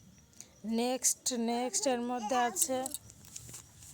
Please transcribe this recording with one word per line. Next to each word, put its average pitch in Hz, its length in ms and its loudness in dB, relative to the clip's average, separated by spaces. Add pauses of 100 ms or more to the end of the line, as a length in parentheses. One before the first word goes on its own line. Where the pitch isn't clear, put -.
(640)
নেক্সট, 240 680 2
নেক্সট 240 540 0
এর 247 140 4
মধ্যে 247 360 0
আছে, 254 500 2 (1080)